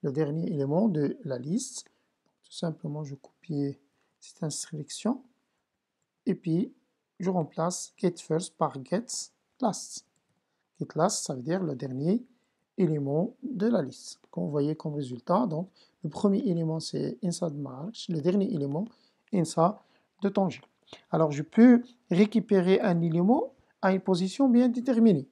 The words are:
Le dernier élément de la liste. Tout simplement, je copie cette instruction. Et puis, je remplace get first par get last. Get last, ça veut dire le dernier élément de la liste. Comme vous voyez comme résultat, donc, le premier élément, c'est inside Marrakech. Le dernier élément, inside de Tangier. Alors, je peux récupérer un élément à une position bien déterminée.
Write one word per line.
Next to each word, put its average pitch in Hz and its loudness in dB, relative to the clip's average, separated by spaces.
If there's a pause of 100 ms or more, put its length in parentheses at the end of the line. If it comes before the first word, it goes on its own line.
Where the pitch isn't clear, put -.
Le 147 -2
dernier 156 -2
élément 156 0
de 165 0
la 131 -6
liste. 156 -8 (560)
Tout - -20
simplement, 156 -8
je 139 -12
copie 143 -8 (420)
cette - -16
instruction. 160 -6 (1000)
Et 214 0
puis, 175 -2 (460)
je 185 -2
remplace 170 -4
get 170 -2
first 165 -4
par 143 -2
get 196 -4 (560)
last. - -6 (720)
Get 151 -6
last, 165 0
ça 147 -6
veut 127 -10
dire 170 -4
le 151 -4
dernier 139 -2 (540)
élément 156 0
de 226 -2
la 214 2
liste. - -14 (120)
Comme 175 -6
vous 170 -4
voyez 147 0
comme 151 -8
résultat, 147 -2
donc, 170 -6 (340)
le 160 -6
premier 196 0
élément, 165 -2
c'est 147 -6
inside 170 -4
Marrakech. 143 -10
Le 160 -4
dernier 190 0
élément, 151 -4 (440)
inside 170 2 (480)
de 202 2
Tangier. 190 -2 (480)
Alors, 160 2
je 147 -4
peux 240 8 (260)
récupérer 190 4
un 170 2
élément 180 2 (300)
à 190 4
une 190 0
position 190 2
bien 247 6
déterminée. 233 4